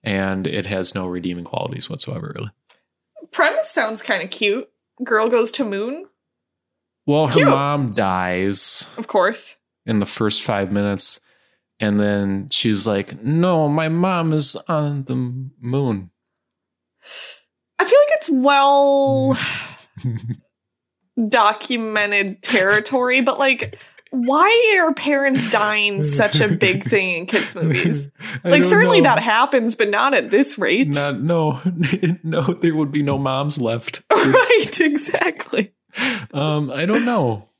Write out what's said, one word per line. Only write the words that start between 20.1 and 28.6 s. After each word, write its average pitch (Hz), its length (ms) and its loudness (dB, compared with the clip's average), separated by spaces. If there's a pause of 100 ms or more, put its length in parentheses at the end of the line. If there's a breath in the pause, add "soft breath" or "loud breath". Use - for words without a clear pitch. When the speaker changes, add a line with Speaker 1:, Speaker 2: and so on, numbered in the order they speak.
Speaker 2:
documented 214 1120 0
territory, 240 800 2
but, 247 160 0
like, 269 400 -2 (320 loud breath)
why 381 680 4
are 320 140 2
parents 269 560 0
dying 208 520 0
such 151 380 2
a 214 80 4
big 190 360 0
thing 185 320 0
in 170 100 -8
kids' - 280 -2
movies? 160 600 -2
Speaker 1:
<laughs> - 300 -14
I 175 60 0
Speaker 2:
Like, 294 120 6